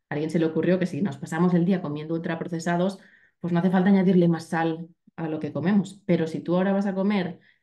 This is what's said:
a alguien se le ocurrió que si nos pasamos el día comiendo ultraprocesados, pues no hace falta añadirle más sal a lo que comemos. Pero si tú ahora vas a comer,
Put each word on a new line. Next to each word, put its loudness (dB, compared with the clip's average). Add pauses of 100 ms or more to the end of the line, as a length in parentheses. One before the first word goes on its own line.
a -4
alguien -2
se 0
le 2
ocurrió 2
que -2
si -4
nos -4
pasamos 0
el 4
día 2
comiendo -6
ultraprocesados, -4 (400)
pues -4
no 2
hace 2
falta 4
añadirle 6
más 0
sal -4 (260)
a -6
lo -6
que -8
comemos. 0
Pero 2
si -6
tú -2
ahora 2
vas 0
a -4
comer, -2 (240)